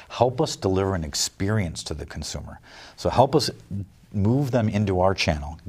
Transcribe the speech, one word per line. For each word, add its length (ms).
Help 320
us 140
deliver 400
an 80
experience 800
to 100
the 140
consumer. 540
So 160
help 240
us 160
move 400
them 160
into 320
our 140
channel, 440